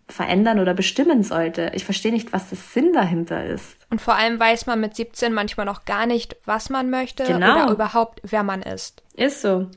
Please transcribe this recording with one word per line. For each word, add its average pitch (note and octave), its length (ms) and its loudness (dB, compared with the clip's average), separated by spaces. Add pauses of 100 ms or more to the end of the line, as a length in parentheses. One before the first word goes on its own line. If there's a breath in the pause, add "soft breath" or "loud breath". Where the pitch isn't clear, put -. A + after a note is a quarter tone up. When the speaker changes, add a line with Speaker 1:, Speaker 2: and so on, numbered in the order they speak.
Speaker 1:
verändern G#3+ 520 2
oder F#3 160 2
bestimmen C4 480 2
sollte. E3 500 -2
Ich F#3+ 100 -6
verstehe A3 280 -2
nicht, A#3 200 -2
was F#3+ 180 -4
der F#3 100 -8
Sinn E4 340 2
dahinter E3+ 500 0
ist. - 320 -6 (140)
Speaker 2:
Und A3+ 120 -4
vor A#3 120 2
allem A#3 260 2
weiß A3+ 280 2
man A#3 120 0
mit G#3+ 160 -4
siebzehn A#3 380 -4
manchmal G#3 320 -4
noch G3+ 200 -6
gar G#3 200 0
nicht, A#3+ 300 -2 (100)
was G#3+ 240 -2
man C4 220 -2
möchte B3+ 320 -4
Speaker 1:
Genau. B3+ 400 4
Speaker 2:
oder B3 80 2
überhaupt, A3+ 500 0
wer G#3 220 -2
man F#3+ 180 -4
ist. - 400 -10 (140)
Speaker 1:
Ist C#4 260 0
so. F#3 360 0